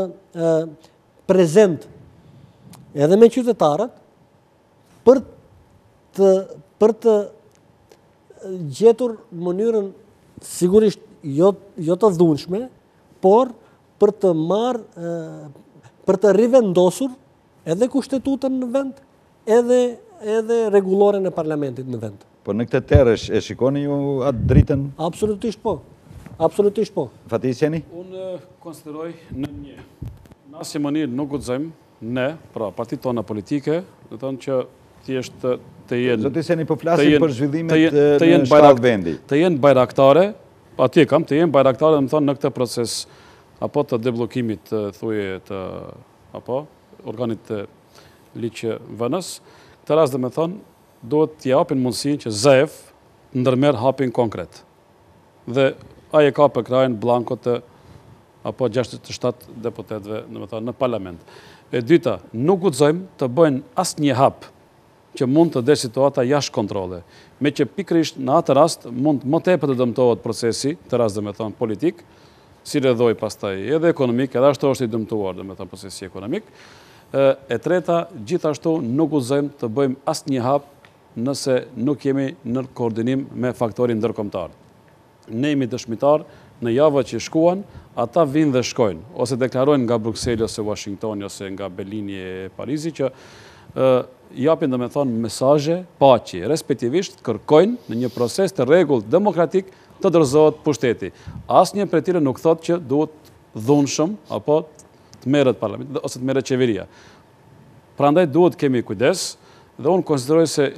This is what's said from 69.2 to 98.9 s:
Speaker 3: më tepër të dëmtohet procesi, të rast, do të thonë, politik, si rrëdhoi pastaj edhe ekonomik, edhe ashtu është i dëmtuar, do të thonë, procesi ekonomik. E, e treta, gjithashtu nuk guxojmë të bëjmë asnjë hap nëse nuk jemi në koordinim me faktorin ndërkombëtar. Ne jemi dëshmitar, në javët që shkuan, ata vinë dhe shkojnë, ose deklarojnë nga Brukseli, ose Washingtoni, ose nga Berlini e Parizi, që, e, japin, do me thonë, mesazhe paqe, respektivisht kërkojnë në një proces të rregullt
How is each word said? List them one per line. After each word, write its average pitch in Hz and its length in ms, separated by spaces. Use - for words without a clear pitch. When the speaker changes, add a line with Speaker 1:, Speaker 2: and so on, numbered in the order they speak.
Speaker 3:
më 156 180
tepër 151 260
të 127 80
dëmtohet 120 440
procesi, 117 500
të 123 120
rast, 107 180
do 101 60
të 101 140
thonë, 110 200
politik, 113 420
si 147 160
rrëdhoi 120 380
pastaj 104 340
edhe 165 180
ekonomik, 127 400
edhe 127 160
ashtu 139 220
është 123 160
i 110 80
dëmtuar, 101 420
do 95 80
të 95 160
thonë, 90 100
procesi 95 360
ekonomik. 110 420
E, 135 120
e 113 80
treta, 170 440
gjithashtu 160 540
nuk 139 340
guxojmë 139 460
të 117 160
bëjmë 135 240
asnjë 131 320
hap 143 260
nëse 127 460
nuk 135 240
jemi 135 300
në 127 220
koordinim 120 580
me 117 220
faktorin 117 460
ndërkombëtar. 104 500
Ne 135 220
jemi 135 180
dëshmitar, 135 540
në 117 160
javët 139 380
që 113 100
shkuan, 175 380
ata 151 320
vinë 147 300
dhe 120 100
shkojnë, 92 340
ose 120 160
deklarojnë 131 480
nga 120 120
Brukseli, 113 440
ose 107 200
Washingtoni, 104 600
ose 101 320
nga 98 160
Berlini 98 480
e 92 360
Parizi, 147 400
që, 135 120
e, - 800
japin, 156 280
do 127 80
me 120 120
thonë, 135 320
mesazhe 143 540
paqe, 113 500
respektivisht 151 720
kërkojnë 156 640
në 117 140
një 120 80
proces 123 440
të 127 120
rregullt 143 440